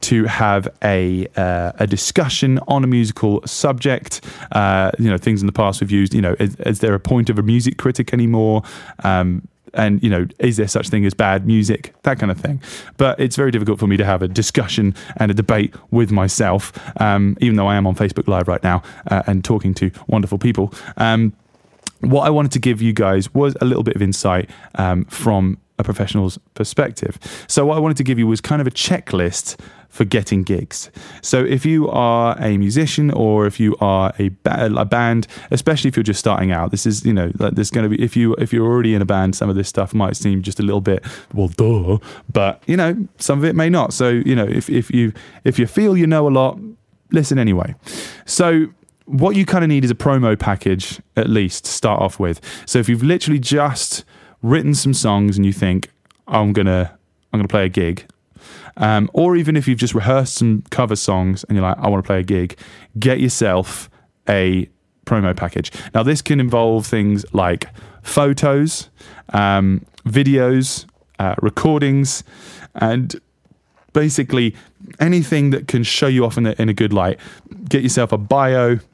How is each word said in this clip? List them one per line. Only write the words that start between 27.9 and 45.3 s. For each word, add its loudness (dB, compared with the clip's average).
to -2
give 2
you 2
was 2
kind -2
of 0
a -4
checklist -4
for -2
getting 0
gigs. -6
So 0
if -2
you 2
are 0
a 0
musician 0
or 2
if -4
you 2
are 2
a 0
ba-, 0
a 0
band, 0
especially 0
if -2
you're 0
just -4
starting 0
out, -2
this -4
is, -2
you 2
know, 0
like, -2
there's -2
gonna 0
be, -2
if -2
you, 2
if -4
you're 2
already 2
in 2
a 0
band, 0
some -2
of 0
this -2
stuff -4
might 0
seem -2
just -6
a 0
little 0
bit, -2
"Well, 0
duh," 0
but, 0
you 2
know, 2
some 0
of 0
it 2
may 2
not. 2
So, 0
you 2
know, 0
if, -8
if 0
you, 2